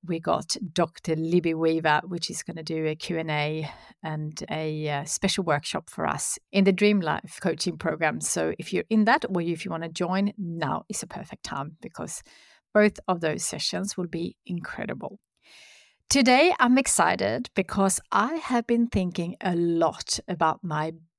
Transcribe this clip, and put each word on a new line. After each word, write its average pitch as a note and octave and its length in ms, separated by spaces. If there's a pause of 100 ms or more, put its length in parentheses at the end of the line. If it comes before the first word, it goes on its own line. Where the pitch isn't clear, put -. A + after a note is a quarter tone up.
we E3 140
got E3 380 (160)
Doctor E3 420
Libby E3 380
Weaver, D#3+ 500
which F3 260
is E3 140
gonna E3 180
do D#3+ 260
a D#3 60
Q E3 260
and D#3+ 120
A D3+ 400 (320)
and D#3 480
a, D#3 380
uh, C#3+ 160
special - 400
workshop D#3 440
for - 160
us - 320 (140)
in G3 140
the G3 80
Dream G#3 260
Life D#3 420
coaching E3 360
program. D#3+ 420
So D#3+ 400
if - 140
you're F3 160
in A3 160
that, B3+ 240
or F3+ 120
if E3 220
you F3+ 80
wanna E3 160
join, F#3 500
now E3 520
is - 140
a - 40
perfect - 380
time, D3 340
because - 420 (520)
both G#3 340
of F3 140
those D#3+ 240
sessions F3+ 500
will F3+ 120
be E3+ 280 (100)
incredible. - 760 (880)
Today, C#4 500
I'm B3 180
excited G3 800
because G3 460 (100)
I A#3 240
have B3+ 320
been A#3 200
thinking F3+ 520
a F3+ 160
lot E3+ 720
about D#3+ 380
my D#3 300 (240)